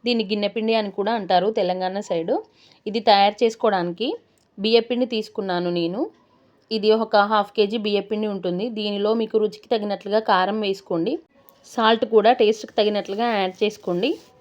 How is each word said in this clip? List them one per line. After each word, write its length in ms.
దీన్ని 260
గిన్నెపిండి 500
అని 180
కూడా 220
అంటారు 280
తెలంగాణ 500
సైడ్. 220
ఇది 200
తయారు 340
చేసుకోవడానికి 680
బియ్యపిండి 500
తీసుకున్నాను 640
నేను. 240
ఇది 160
ఒక 260
హాఫ్ 240
కేజీ 300
బియ్యపిండి 480
ఉంటుంది. 340
దీనిలో 340
మీకు 220
రుచికి 300
తగినట్లుగా 460
కారం 360
వేసుకోండి. 480
సాల్ట్ 400
కూడా 180
టేస్ట్కి 380
తగినట్లుగా 460
యాడ్ 240
చేసుకోండి. 480